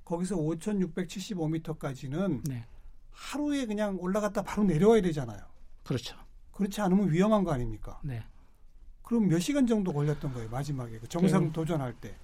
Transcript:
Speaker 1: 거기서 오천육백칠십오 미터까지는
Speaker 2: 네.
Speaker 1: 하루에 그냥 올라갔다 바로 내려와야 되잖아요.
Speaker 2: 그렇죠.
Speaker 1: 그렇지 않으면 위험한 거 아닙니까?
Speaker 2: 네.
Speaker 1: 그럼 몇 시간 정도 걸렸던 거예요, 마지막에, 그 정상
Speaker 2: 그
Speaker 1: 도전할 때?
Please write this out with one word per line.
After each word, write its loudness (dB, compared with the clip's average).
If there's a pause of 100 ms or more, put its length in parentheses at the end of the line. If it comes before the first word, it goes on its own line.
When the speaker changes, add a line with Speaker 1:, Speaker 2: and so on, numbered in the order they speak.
Speaker 1:
거기서 -4
오천육백칠십오 -4
미터까지는 -4
Speaker 2:
네. -6 (460)
Speaker 1:
하루에 -2
그냥 -2
올라갔다 0
바로 2
내려와야 8
되잖아요. -2 (460)
Speaker 2:
그렇죠. -4 (340)
Speaker 1:
그렇지 -2
않으면 4
위험한 4
거 -2
아닙니까? -4
Speaker 2:
네. -6 (840)
Speaker 1:
그럼 2
몇 4
시간 2
정도 2
걸렸던 -2
거예요, -8
마지막에, -6
그 -12
정상 4
Speaker 2:
그 -4
Speaker 1:
도전할 -2
때? -12 (100)